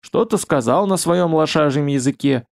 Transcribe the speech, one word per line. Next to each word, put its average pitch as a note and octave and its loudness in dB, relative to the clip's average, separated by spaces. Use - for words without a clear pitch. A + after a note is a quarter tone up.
Что-то A#3 -2
сказал D3 0
на F#3+ 0
своем E3+ 0
лошажьем D3+ 0
языке, C3+ -2